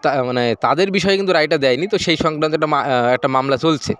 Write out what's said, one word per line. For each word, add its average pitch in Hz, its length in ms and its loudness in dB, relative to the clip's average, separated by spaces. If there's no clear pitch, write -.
তা-, 139 220 0
মানে, 123 380 0
তাদের 160 300 2
বিষয়ে 196 260 0
কিন্তু 190 160 0
রায়টা 156 240 2
দেয়নি। 135 300 0
তো 214 100 -2
সেই 165 180 -2
সংক্রান্ত 156 400 -2
একটা 156 120 -2
মা-, 143 180 0
আহ, 123 280 2
একটা 127 140 0
মামলা 131 300 0
চলছে। 156 420 -2